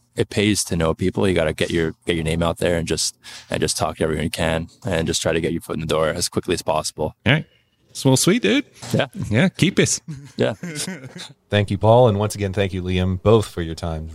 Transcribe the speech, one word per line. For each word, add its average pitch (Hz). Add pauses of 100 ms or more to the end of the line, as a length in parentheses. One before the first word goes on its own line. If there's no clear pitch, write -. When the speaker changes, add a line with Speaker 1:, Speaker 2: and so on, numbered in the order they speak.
(140)
Speaker 1:
it -
pays 104
to 92
know 82
people. 98
You 90
gotta 80
get 87
your, 80 (120)
get 87
your 82
name 82
out 85
there 87
and 80
just, 82 (340)
and 90
just 78
talk 80
to -
everyone 78
you 80
can 80 (180)
and 82
just 85
try 85
to 82
get 82
your 82
foot -
in 80
the 80
door 78
as 85
quickly -
as 80
possible. 78 (100)
Speaker 2:
All 117
right. 160 (600)
Well, 131
sweet, 220
dude. 233 (300)
Speaker 1:
Yeah. 127 (220)
Speaker 2:
Yeah, 131
keep -
it. - (360)
Speaker 1:
Yeah. 127
<laughs> 151
Speaker 3:
Thank 104
you, 101
Paul. 120
And 101
once 104
again, 98
thank 98
you, 92
Liam, 92
both 107
for -
your 80
time. 80